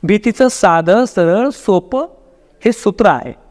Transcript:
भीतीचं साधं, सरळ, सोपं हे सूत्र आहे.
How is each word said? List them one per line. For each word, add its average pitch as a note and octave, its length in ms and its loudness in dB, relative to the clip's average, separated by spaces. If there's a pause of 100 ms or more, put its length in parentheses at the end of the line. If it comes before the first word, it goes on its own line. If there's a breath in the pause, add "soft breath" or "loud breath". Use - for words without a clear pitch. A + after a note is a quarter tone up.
भीतीचं G#3+ 460 0
साधं, F3+ 560 2
सरळ, F#3+ 440 0
सोपं A#3 580 -4 (580)
हे A#3+ 80 2
सूत्र G#3 340 -2
आहे. C3 260 -2 (180)